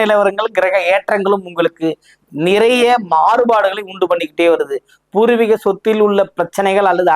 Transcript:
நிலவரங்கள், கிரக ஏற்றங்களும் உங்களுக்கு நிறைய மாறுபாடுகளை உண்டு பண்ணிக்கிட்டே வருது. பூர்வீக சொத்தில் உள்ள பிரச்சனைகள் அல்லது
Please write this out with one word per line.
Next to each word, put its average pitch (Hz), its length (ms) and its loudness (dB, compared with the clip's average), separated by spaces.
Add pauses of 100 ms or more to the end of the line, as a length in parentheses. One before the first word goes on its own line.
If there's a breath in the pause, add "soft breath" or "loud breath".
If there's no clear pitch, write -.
நிலவரங்கள், 208 560 0
கிரக 190 180 0 (180)
ஏற்றங்களும் 202 560 -2
உங்களுக்கு 165 380 -2 (600 soft breath)
நிறைய 233 460 2 (200)
மாறுபாடுகளை 208 680 2 (100)
உண்டு 185 180 -4
பண்ணிக்கிட்டே 170 440 -2
வருது. 143 220 -4 (380 soft breath)
பூர்வீக 226 500 2
சொத்தில் 214 420 0
உள்ள 202 140 2 (160)
பிரச்சனைகள் 196 560 0
அல்லது 175 240 0